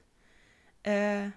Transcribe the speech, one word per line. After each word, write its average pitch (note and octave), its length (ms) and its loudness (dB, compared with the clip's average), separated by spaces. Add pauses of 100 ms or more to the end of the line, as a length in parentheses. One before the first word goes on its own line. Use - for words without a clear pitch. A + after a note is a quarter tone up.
(800)
eh, G3+ 440 0 (120)